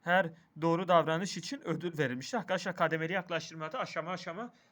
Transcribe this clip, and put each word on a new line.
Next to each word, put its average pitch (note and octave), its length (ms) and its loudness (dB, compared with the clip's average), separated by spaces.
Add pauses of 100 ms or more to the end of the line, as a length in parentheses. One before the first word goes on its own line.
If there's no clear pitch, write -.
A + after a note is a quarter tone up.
her F3+ 280 4 (320)
doğru E3+ 260 4
davranış E3 500 4
için C#4 300 -8
ödül E3 300 -2
verilmiştir. C3 400 -2
Arkadaşlar F#3 380 -2
kademeli D#3+ 380 0
yaklaştırmada E3 680 -4
aşama E3 320 -4
aşama, F3+ 420 -8 (180)